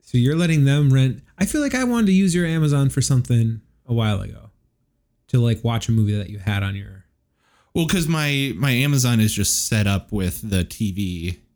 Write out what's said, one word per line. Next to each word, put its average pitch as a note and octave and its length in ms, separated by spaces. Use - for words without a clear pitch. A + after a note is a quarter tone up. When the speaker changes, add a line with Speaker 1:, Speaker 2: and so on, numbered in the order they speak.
Speaker 1:
So - 160
you're C3+ 180
letting E3 280
them C#3 280
rent? C3 300
I F#3+ 80
feel D4+ 140
like C#4+ 140
I B3+ 100
wanted A#3 220
to F#3+ 60
use F#3+ 220
your F3 120
Amazon D3 420
for C3 120
something A#2 600
a B2 80
while G#2+ 260
ago, - 300
to, B2+ 100
like, A#2 260
watch A#2 240
a A#2 40
movie G#2 240
that G2+ 140
you G#2 80
had G2 240
on G2 140
your G2 280
Speaker 2:
Well, E3 120
'cause D#3+ 220
my, C#3+ 480
my C3+ 160
Amazon B2+ 480
is G#2+ 120
just - 360
set G#2+ 180
up G2 240
with G2 380
the F#2 160
T G#2 280
V F2 460